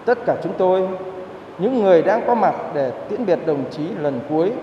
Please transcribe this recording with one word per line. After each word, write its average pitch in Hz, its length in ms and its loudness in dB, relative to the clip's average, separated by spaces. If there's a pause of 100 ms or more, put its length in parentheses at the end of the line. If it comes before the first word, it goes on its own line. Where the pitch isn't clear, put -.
tất 240 220 2
cả 143 160 2
chúng 170 160 -4
tôi, 185 300 4 (680)
những 233 240 0
người 175 200 8
đang 208 240 2
có 240 80 2
mặt 190 200 2 (200)
để 135 180 -2 (160)
tiễn 214 180 -4
biệt 165 200 2
đồng 139 240 0
chí 151 120 -8 (180)
lần 139 280 -2
cuối 165 240 2 (100)